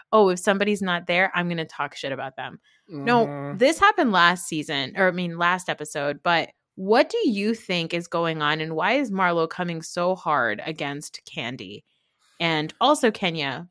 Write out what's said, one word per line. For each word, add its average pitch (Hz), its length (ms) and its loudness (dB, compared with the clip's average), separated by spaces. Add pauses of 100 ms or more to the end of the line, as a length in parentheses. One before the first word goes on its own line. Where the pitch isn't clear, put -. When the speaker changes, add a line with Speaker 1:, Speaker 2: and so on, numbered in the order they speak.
(120)
Speaker 1:
"Oh, 214 160 8
if 180 100 2
somebody's 202 440 2
not 175 240 -2
there, 180 280 2
I'm 175 140 0
gonna 165 160 -2
talk - 320 -8
shit 139 160 -6
about 131 240 -8
them." 131 240 -12 (440)
No, 226 300 2
Speaker 2:
Mm-hmm. 143 180 -8
Speaker 1:
this 262 280 4
happened 381 320 4
last 180 340 4
season, 143 500 -4
or, 185 120 4
I - 20 0
mean, 175 280 -4
last 175 320 0
episode, 147 520 -6
but 165 280 0 (260)
what 214 320 4
do 453 200 0
you 208 260 0
think 175 400 -4
is 170 120 -4
going 165 360 -2
on 151 180 0
and 160 160 -6
why 180 160 2
is 269 180 0
Marlo 175 380 2
coming 170 340 -6
so 180 320 -2
hard 127 500 0
against 147 640 -8
Kandi? 117 560 -10 (580)
And 156 400 -2
also 254 320 4
Kenya, 160 580 -4